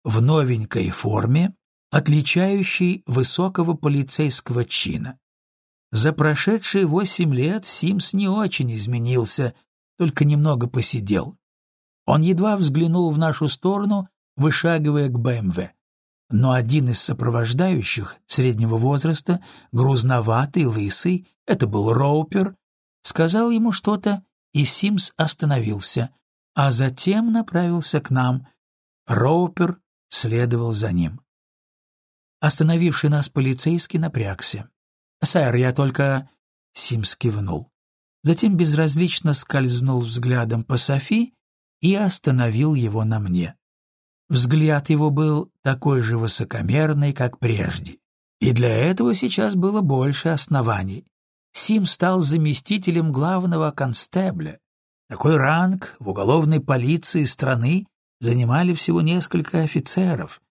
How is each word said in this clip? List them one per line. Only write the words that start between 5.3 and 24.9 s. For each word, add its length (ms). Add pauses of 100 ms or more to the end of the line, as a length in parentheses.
За 220
прошедшие 720
восемь 500
лет 300
Симс 480
не 160
очень 440
изменился, 800 (440)
только 260
немного 440
посидел. 720 (680)
Он 160
едва 340
взглянул 560
в 60
нашу 320
сторону, 580 (300)
вышагивая 720
к 100
Б 160
М 160
В. 180 (600)
Но 240
один 360
из 120
сопровождающих, 1200
среднего 520
возраста, 680 (300)
грузноватый, 920
лысый, 640 (180)
это 220
был 240
Роупер, 640 (480)
сказал 480
ему 220
что-то, 500 (300)
и 100
Симс 540